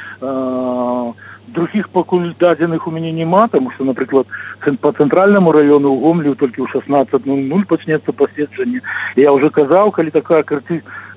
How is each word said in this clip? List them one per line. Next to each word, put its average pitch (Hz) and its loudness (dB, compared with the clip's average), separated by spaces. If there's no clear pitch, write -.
Э, 127 -4
другіх 170 -4
пакуль 175 -2
дадзеных 165 0
у 165 -8
мяне 165 -6
няма, 165 2
таму 131 -2
што, 135 -6
напрыклад, 131 0
цэн-, 143 -2
па 147 2
цэнтральнаму 180 4
раёну 143 4
ў 127 0
Гомлі 151 2
толькі 123 -4
ў - -6
шаснаццаць 135 0
нуль 139 -2
нуль 185 0
пачнецца 156 -2
паседжанне. 127 -4
Я 143 6
ўжо 139 4
казаў, 175 2
калі 165 -2
такая 156 0
карці-, 151 -6